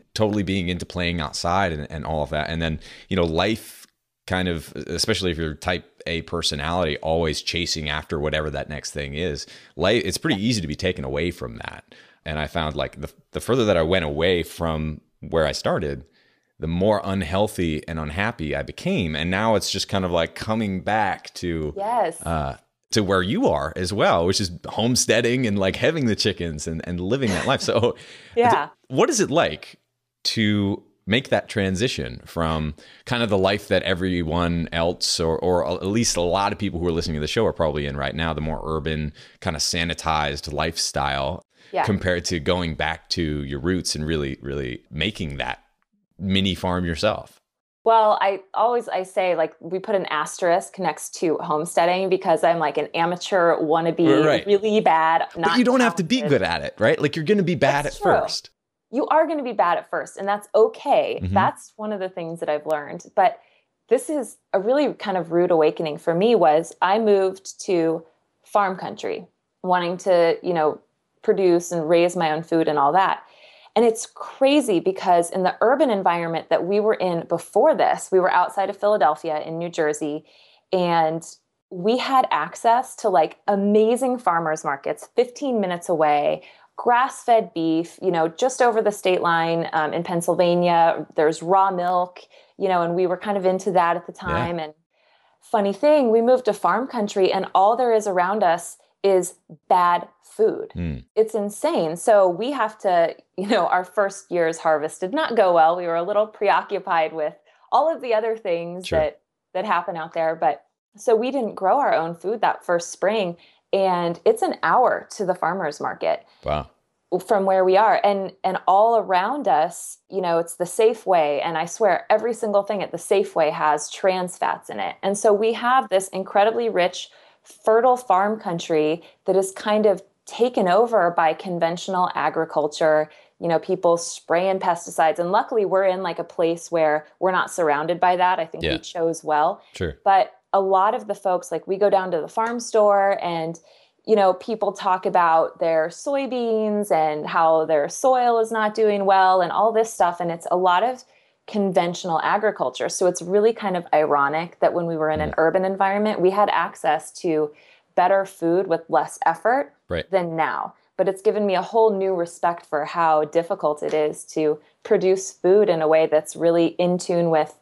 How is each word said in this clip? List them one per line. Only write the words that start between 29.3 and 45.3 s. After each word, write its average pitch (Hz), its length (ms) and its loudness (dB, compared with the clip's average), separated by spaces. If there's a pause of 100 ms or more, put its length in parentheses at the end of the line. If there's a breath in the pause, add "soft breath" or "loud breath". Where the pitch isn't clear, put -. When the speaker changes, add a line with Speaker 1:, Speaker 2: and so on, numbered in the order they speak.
Speaker 1:
to 104 580 0 (240)
make 120 240 -2
that 107 180 0
transition 95 800 -4
from 80 480 -4 (320 loud breath)
kind 120 160 -2
of 117 80 0
the 101 80 2
life 98 300 0
that 95 160 2
everyone 85 880 -2
else, - 480 -2
or, 82 180 0
or 87 320 0
at 90 160 -6
least 110 320 0
a 85 40 0
lot 95 320 0
of - 40 -12
people 92 220 -4
who 87 80 -2
are 87 40 0
listening 82 240 -2
to 76 60 -4
the 76 60 -4
show 113 180 0
are 82 80 0
probably 76 320 -2
in 69 120 -6
right 69 180 -4
now, 80 180 -2
the 73 80 -6
more 78 220 -4
urban, 78 500 -4 (280 loud breath)
kind 85 140 -4
of 69 60 -6
sanitized 78 920 -4
lifestyle, 71 920 -4 (300 soft breath)
Speaker 2:
Yeah. 175 100 0
Speaker 1:
compared 90 420 0
to 87 140 -4
going 85 360 -2
back 78 340 -6
to 76 340 -4
your 69 160 -8
roots 87 360 -2
and 76 100 -6
really, 73 360 -4
really 67 480 -8
making 76 480 -6